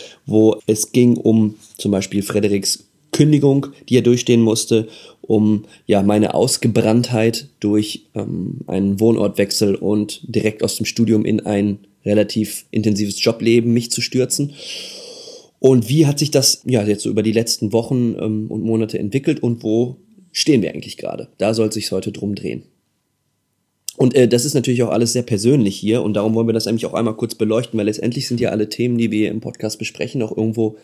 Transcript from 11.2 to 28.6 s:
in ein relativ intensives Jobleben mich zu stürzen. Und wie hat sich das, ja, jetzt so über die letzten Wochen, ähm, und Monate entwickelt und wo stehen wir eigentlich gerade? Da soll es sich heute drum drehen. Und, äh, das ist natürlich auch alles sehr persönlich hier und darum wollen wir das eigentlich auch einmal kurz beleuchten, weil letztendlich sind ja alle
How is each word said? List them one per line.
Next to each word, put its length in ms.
in 200
ein 340
relativ 680
intensives 520
Jobleben 500
mich 180
zu 100
stürzen. 520
Und 300
wie 160
hat 140
sich 100
das, 360
ja, 180
jetzt 200
so 60
über 140
die 80
letzten 420
Wochen, 460
ähm, 300
und 140
Monate 360
entwickelt 420
und 220
wo 340
stehen 300
wir 120
eigentlich 240
gerade? 400
Da 160
soll 160
es 40
sich 180
heute 200
drum 240
drehen. 280
Und, 160
äh, 140
das 180
ist 80
natürlich 300
auch 60
alles 240
sehr 100
persönlich 540
hier 260
und 120
darum 200
wollen 120
wir 60
das 140
eigentlich 180
auch 80
einmal 220
kurz 200
beleuchten, 440
weil 60
letztendlich 420
sind 140
ja 80
alle 200